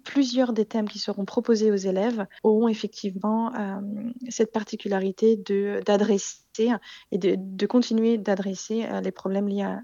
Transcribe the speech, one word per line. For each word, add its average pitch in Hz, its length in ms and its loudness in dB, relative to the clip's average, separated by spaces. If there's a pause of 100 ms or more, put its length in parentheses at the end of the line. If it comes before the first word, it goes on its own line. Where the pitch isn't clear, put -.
plusieurs 254 480 2
des 214 140 0
thèmes 214 220 -2
qui 208 120 -12
seront 202 240 -4
proposés 220 480 2
aux 202 40 4
élèves 196 500 0 (180)
auront 220 240 6
effectivement, 214 840 -2
euh, 196 260 -4 (480)
cette 226 240 0
particularité 196 720 -4
de, 202 600 2
d'adresser 208 840 0 (420)
et 196 60 0
de, 185 180 2
de 190 300 -4
continuer 226 520 4
d'adresser, 196 640 -2
euh, 196 160 -4
les 190 100 -2
problèmes 196 380 -2
liés 196 140 -2
à, 190 220 -4